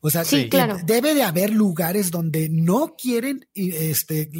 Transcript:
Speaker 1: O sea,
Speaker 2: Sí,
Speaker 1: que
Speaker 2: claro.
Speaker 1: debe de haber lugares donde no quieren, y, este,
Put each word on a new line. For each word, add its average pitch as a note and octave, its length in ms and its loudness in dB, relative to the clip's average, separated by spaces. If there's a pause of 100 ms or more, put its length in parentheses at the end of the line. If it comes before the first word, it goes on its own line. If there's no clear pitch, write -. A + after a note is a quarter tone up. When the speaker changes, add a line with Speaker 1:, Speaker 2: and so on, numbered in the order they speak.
Speaker 1:
O D3+ 60 0
sea, E3 160 0
Speaker 2:
Sí, C#4 200 2
Speaker 1:
que - 40 -8
Speaker 2:
claro. A3+ 340 2
Speaker 1:
debe A#3+ 300 2
de C#4+ 80 2
haber F#3+ 300 0
lugares F#3 580 0
donde D#3+ 400 -2
no F3 480 2
quieren, B3+ 560 -4
y, F3+ 220 -4
este, D#3 640 -2